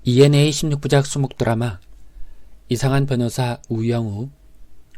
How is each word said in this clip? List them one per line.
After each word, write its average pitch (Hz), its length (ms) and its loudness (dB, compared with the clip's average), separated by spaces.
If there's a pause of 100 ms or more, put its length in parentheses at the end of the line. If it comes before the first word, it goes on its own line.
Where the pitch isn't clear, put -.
이엔에이 143 480 6
십육 143 300 -2
부작 139 240 2
수목 139 320 -4
드라마 113 420 -2 (880)
이상한 135 360 2
변호사 120 540 -2 (100)
우영우 113 640 -4 (680)